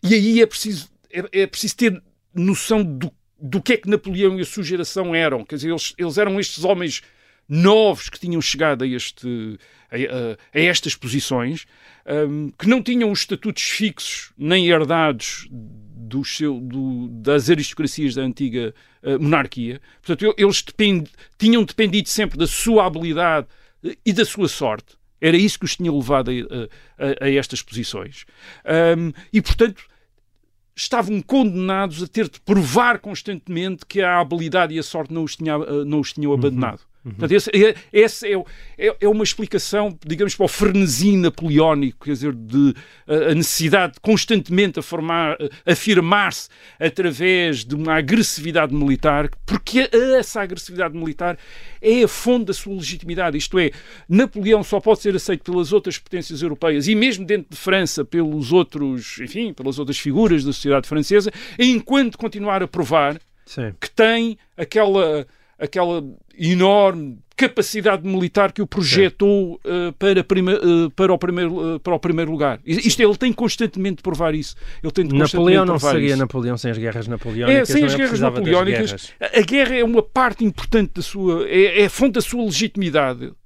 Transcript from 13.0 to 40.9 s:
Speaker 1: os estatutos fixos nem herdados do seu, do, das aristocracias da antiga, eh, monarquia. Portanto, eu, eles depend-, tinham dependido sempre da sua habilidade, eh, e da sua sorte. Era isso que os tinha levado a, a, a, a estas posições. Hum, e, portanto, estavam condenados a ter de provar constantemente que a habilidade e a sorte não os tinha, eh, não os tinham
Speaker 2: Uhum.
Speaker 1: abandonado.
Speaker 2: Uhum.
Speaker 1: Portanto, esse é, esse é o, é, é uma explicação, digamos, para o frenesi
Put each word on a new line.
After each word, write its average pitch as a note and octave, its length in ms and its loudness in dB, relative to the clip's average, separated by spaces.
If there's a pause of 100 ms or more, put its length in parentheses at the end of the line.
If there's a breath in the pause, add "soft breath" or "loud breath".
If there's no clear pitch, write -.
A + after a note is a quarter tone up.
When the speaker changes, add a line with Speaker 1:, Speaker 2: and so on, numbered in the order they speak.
Speaker 1:
os G3 80 -2
estatutos - 440 -6
fixos - 760 -6
nem E3+ 320 2
herdados D#3 840 0
do A2 760 -10
seu, C#3+ 340 -4
do, B2+ 500 -6
das A#2 400 0
aristocracias D3 680 0
da C3+ 60 -4
antiga, B2 520 -4 (300 soft breath)
eh, C#3 140 -2
monarquia. C#3 640 -2 (200 soft breath)
Portanto, F3 220 -4
eu, G#3+ 140 4
eles G3+ 240 4
depend-, F#3+ 480 0 (280 soft breath)
tinham A3+ 260 4
dependido G3 460 0
sempre G3+ 280 -4
da E3 100 0
sua G#3+ 380 0
habilidade, D#3+ 600 -2 (360)
eh, - 220 -8
e G#3+ 80 2
da G#3+ 120 2
sua G3+ 220 -4
sorte. - 480 -6 (240)
Era D#3+ 180 4
isso G3+ 220 2
que F#3 60 -8
os - 100 -4
tinha F3 160 -2
levado C3 400 -2
a, - 20 -4 (720 soft breath)
a, C#3 40 -2 (160)
a, - 40 -2
a C#3 60 2
estas C3+ 280 -2
posições. A2+ 640 -12 (720 loud breath)
Hum, E3 140 -4 (220 loud breath)
e, G#3+ 80 4
portanto, - 420 2 (920)
estavam G#3+ 460 -2
condenados F#3+ 800 0
a F3 60 -8
ter G#3 220 -2
de - 120 -20
provar G3+ 580 2
constantemente F#3 840 -8
que G3 160 -2
a F3+ 180 4
habilidade E3 540 -2
e D#3+ 60 -6
a D3 40 -6
sorte D#3+ 300 -8
não E3 100 -4
os D3+ 120 -8
tinha, D#3+ 200 -4
eh, D3 300 -4
não D3 140 0
os C3+ 140 -4
tinham D3 180 -2
Speaker 2:
Uhum. C#3+ 60 2
Speaker 1:
abandonado. B2+ 440 -2 (220)
Speaker 2:
Uhum. A#2 100 -14
Speaker 1:
Portanto, C#3+ 180 -2
esse G3+ 180 4 (160)
é, G#3+ 100 4 (160 loud breath)
esse G#3+ 400 2
é G3 60 0
o, F3+ 80 -6 (320 soft breath)
é, G#3 240 0
é G3+ 80 4
uma G#3+ 140 2
explicação, G3+ 840 -2
digamos, E3+ 300 -2
para G3 100 2
o - 20 2
frenesi G3 720 2